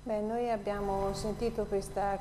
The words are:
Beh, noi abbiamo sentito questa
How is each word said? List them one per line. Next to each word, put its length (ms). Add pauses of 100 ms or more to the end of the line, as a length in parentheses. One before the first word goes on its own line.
Beh, 160
noi 320
abbiamo 600
sentito 500
questa 580